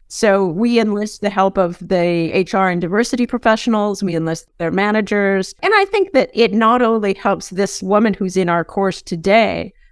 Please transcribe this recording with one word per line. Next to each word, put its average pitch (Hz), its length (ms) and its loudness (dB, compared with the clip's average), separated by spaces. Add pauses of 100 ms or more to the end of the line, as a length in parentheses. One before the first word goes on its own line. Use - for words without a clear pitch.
So 196 380 2
we 226 340 0
enlist 214 420 -2
the 202 80 -2
help 196 280 0
of 175 220 -2
the 175 520 0
H 175 220 0
R 190 160 2
and 175 100 0
diversity 226 460 -2
professionals, 214 800 0
we 175 120 -2
enlist 165 320 -4 (120)
their 165 120 -2
managers. 202 920 0
And 381 120 2
I 392 100 6
think 392 280 -2
that - 200 2
it 220 200 2
not 226 280 2
only 220 340 0
helps - 340 -4
this 190 320 -4
woman 208 320 2
who's 185 240 -4
in 185 120 2
our 170 140 0
course 196 380 -4
today, 185 720 0 (180)